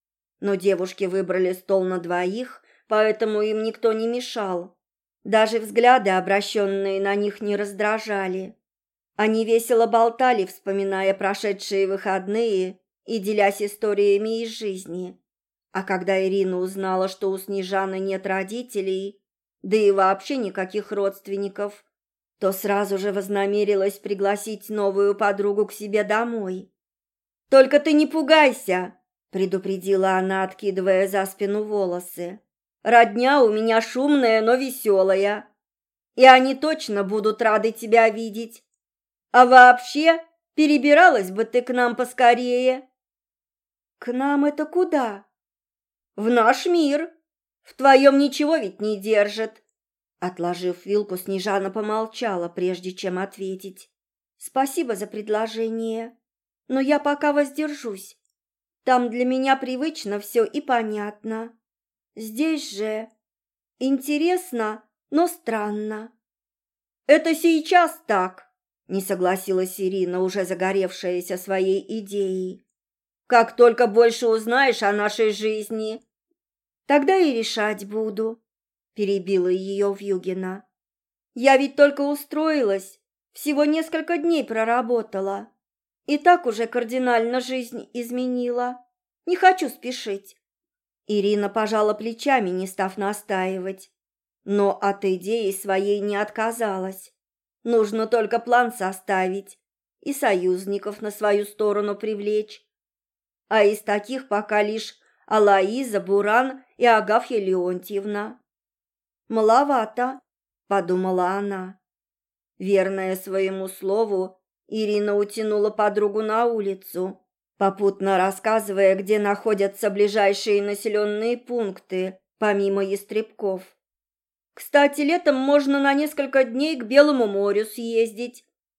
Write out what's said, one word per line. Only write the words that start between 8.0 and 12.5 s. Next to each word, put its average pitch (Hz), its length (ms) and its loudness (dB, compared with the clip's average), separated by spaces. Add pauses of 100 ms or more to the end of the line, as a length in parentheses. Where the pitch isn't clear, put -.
Они 220 240 2
весело 226 420 2
болтали, 233 600 2
вспоминая 196 680 -2
прошедшие 196 720 -2
выходные 190 920 -4 (240)